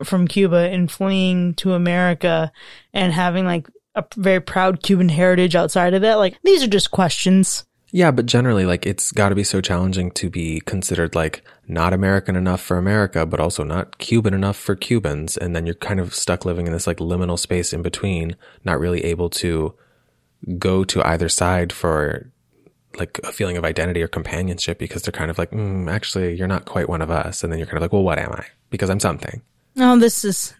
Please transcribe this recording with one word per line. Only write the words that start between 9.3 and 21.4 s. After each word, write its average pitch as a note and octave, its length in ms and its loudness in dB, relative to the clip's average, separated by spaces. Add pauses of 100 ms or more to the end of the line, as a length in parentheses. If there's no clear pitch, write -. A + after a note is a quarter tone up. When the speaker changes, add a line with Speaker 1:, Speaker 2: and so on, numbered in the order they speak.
Speaker 2:
be G2+ 80 2
so G2 180 0
challenging F#2 500 0
to - 180 -6
be D#2+ 320 -4
considered, F2 540 -2
like, D#2+ 280 -2 (240)
not E2+ 260 0
American F#2+ 420 2
enough F2+ 260 0
for F2+ 160 -2
America, F#2+ 480 0
but E2 140 -2
also D#2 240 -2
not D#2+ 360 -6
Cuban G#2+ 340 2
enough G2 240 -2
for - 180 -4
Cubans. D#2+ 640 -2
And F2 180 -4
then E2 100 -4
you're E2+ 100 -4
kind - 240 -4
of F2 160 -6
stuck - 300 -4
living F2 220 -2
in E2 60 -4
this, E2+ 140 -6
like, F2 100 -2
liminal F2 420 -2
space F2+ 340 -2
in F2 80 -4
between, E2+ 540 -4 (300)
not D#2+ 140 0
really F2 260 -2
able E2+ 240 -2
to D#2+ 460 -2 (840)
go F#2 260 2
to F#2 240 0
either E2 220 0
side F2 420 0